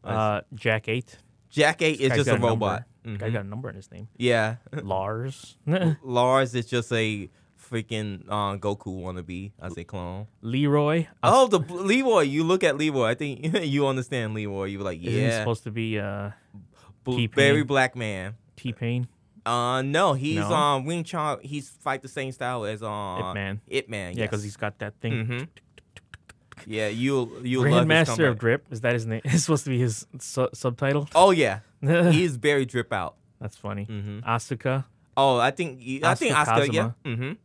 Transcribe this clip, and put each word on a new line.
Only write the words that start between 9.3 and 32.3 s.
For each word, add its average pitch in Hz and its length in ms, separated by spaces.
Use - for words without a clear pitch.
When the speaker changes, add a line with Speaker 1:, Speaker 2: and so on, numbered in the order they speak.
Speaker 1:
as 90 180
a 85 60
clone. 92 440
Speaker 2:
Leroy. 147 680
Speaker 1:
Oh, 190 240
the 202 120
bl-, 175 160
Leroy. 220 480
You 143 200
look 185 200
at 147 140
Leroy. 143 280
I 113 100
think 139 240
<laughs> 196 100
you 143 240
understand 123 480
Leroy. 101 300
You 98 140
were 98 60
like, 87 140
Speaker 2:
Isn't 87 140
he 117 80
Speaker 1:
yeah. 113 180
Speaker 2:
supposed 107 240
to 113 80
be, 110 260
uh, 101 340
Speaker 1:
Bl-, 127 120
Speaker 2:
T-Pain? 117 200
Speaker 1:
very 139 280
black 131 320
man. 104 400
Speaker 2:
T-Pain? 120 500
Speaker 1:
Uh, 123 360
no, 151 320
he's, 135 240
Speaker 2:
No? - 160
Speaker 1:
um, 143 320
Wing 165 200
Chun. 151 360
He's 139 280
fight 135 340
the 135 60
same 131 240
style 123 320
as, 107 180
uh, 104 320
Speaker 2:
Ip 92 40
Man. 98 340
Speaker 1:
Ip - 220
Man, 98 260
Speaker 2:
Yeah, 113 120
'cause 104 140
Speaker 1:
yes. - 20
Speaker 2:
he's 101 140
got 104 220
that 107 200
thing. 117 140
Speaker 1:
Mm-hmm. 117 300
Yeah, 107 240
you'll, 123 420
you'll 127 260
love 170 160
his 160 200
Speaker 2:
Grandmaster - 40
of 113 60
Speaker 1:
comeback. 127 220
Speaker 2:
Drip. 117 320
Is 113 100
that 120 120
his 117 120
name? 110 160
<laughs> - 40
It's 143 200
supposed 151 180
to 143 60
be 127 100
his 120 260
su-, 127 340
subtitle. 143 600
Speaker 1:
Oh, 185 160
yeah. 120 280
Speaker 2:
<laughs> - 0
Speaker 1:
He 170 420
is 156 120